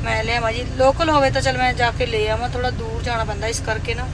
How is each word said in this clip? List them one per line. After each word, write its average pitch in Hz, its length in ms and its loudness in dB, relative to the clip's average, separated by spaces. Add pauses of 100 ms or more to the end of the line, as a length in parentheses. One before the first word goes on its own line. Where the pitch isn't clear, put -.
ਮੈਂ 220 200 0
ਲਿਆਵਾਂ 226 300 0
ਜੀ। 247 120 -4 (120)
ਲੋਕਲ 269 320 4
ਹੋਵੇ 285 220 6
ਤਾਂ 269 100 0
ਚੱਲ 262 160 0
ਮੈਂ 254 160 2
ਜਾ 240 180 2
ਕੇ 247 140 -2
ਲੈ 220 240 0
ਆਵਾਂ, 233 200 0
ਥੋੜ੍ਹਾ 247 240 -2
ਦੂਰ 240 300 -4
ਜਾਣਾ 233 200 -2
ਪੈਂਦਾ, 214 240 -4
ਇਸ 226 140 -2
ਕਰਕੇ 220 320 -4
ਨਾ 247 200 -4